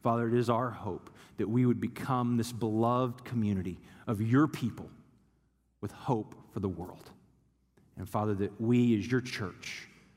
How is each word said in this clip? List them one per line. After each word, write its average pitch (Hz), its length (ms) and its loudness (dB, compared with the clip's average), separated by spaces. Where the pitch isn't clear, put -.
Father, 117 260 2
it 113 60 2
is 120 140 2
our 120 220 2
hope - 400 -8
that 98 120 -2
we 123 180 4
would 110 140 4
become 120 560 -2
this 117 160 0
beloved 120 720 0
community 101 560 -2
of 107 140 -2
your 123 260 4
people - 420 -6
with 101 100 -6
hope - 460 -4
for 107 80 -8
the 98 80 -2
world. 85 420 -10
And 92 120 -10
Father, 107 260 0
that 98 260 -4
we 120 360 4
as 101 140 -2
your 127 100 2
church - 680 -10